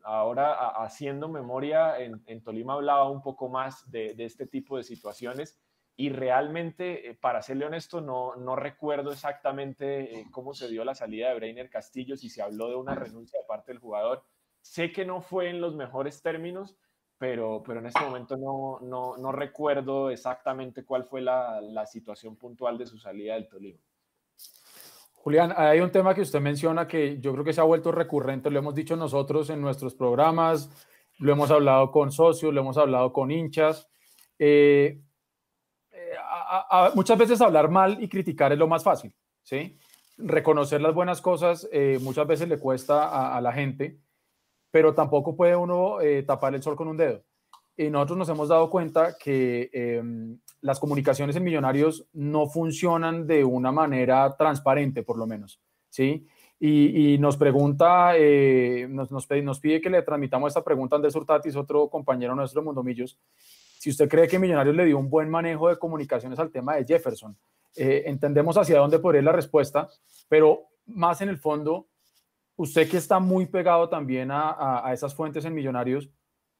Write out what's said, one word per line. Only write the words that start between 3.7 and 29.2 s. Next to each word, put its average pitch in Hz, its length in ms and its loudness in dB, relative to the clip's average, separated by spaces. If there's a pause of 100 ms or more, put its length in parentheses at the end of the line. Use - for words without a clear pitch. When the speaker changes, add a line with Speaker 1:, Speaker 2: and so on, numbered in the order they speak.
Speaker 1:
de, 110 240 -10
de 117 100 -12
este 117 220 -14
tipo 135 300 -12
de 120 80 -10
situaciones 123 760 -16 (340)
y 202 140 -8
realmente, 151 1000 -6
eh, 117 40 -20
para 127 280 -6
serle 135 240 -8
honesto, 165 340 -12
no, 127 360 -10
no 127 200 -10
recuerdo 143 560 -8
exactamente, 139 1080 -10
eh, 110 100 -20
cómo 131 240 -16
se 131 140 -14
dio 113 160 -8
la - 100 -8
salida 110 340 -8
de 127 60 -2
Breiner 117 340 -12
Castillo, 131 480 -12
si 120 140 -16
se 117 100 -14
habló 107 300 -10
de 123 60 -8
una 131 180 -10
renuncia 117 440 -14
de - 80 -14
parte 117 260 -12
del 123 80 -20
jugador. 113 440 -6 (380)
Sé 170 280 -8
que 190 140 -8
no 185 160 -10
fue 180 300 -6
en 175 100 -10
los 170 140 -6
mejores 139 480 -10
términos, 175 560 -10 (400)
pero, 113 480 -6
pero 117 140 -12
en 117 60 -14
este 120 140 -4
momento 127 380 -8
no, 135 420 -10
no, 127 380 -10
no 131 140 -8
recuerdo 139 760 -4
exactamente 127 800 -10
cuál 127 180 -6
fue 131 160 -14
la, 127 400 -4
la 107 240 -10
situación 110 520 -18
puntual 120 420 -8
de 123 80 -12
su 110 100 -20
salida 104 380 -12
del 107 140 -10
Tolima. 95 320 -20 (1400)
Speaker 2:
Julián, 165 320 2
hay 156 260 6
un 180 120 0
tema 190 220 4
que 202 80 -2
usted 147 180 -4
menciona 160 480 -2
que 143 320 -2
yo 135 120 -4
creo 139 120 -6
que 156 80 -2
se 165 80 0
ha 160 40 6
vuelto 165 280 2
recurrente, 147 580 -4
lo 143 80 0
hemos 143 160 -6
dicho 156 220 -6
nosotros 143 540 -4